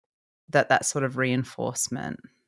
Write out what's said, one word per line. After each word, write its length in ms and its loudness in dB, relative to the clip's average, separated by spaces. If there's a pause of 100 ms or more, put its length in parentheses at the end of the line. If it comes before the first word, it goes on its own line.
(500)
that, 200 4
that 160 4
sort 180 0
of 140 -4
reinforcement 1000 -2 (280)